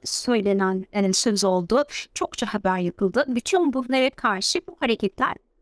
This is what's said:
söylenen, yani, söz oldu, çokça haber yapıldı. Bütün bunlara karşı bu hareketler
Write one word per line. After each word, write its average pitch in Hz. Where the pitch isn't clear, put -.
söylenen, 196
yani, 196
söz 208
oldu, 185
çokça -
haber 196
yapıldı. 185
Bütün 285
bunlara 262
karşı 214
bu 349
hareketler 233